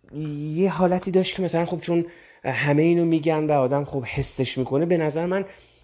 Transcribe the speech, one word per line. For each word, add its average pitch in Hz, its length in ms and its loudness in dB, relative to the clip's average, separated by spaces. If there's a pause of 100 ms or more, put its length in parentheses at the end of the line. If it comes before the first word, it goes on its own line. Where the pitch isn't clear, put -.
(300)
یه 156 420 -2
حالتی 180 400 0
داشت 185 240 0
که 190 80 -4
مثلاً 170 220 0
خب 170 140 -6
چون 170 260 0 (380)
همه 143 380 2
اینو 170 240 4
می‌گن 156 420 2
و 151 40 2
آدم 139 320 2
خب 139 220 -4
حسش - 520 -4
می‌کنه، 131 280 0
به 170 120 2
نظر 156 280 -2
من 190 200 -2 (380)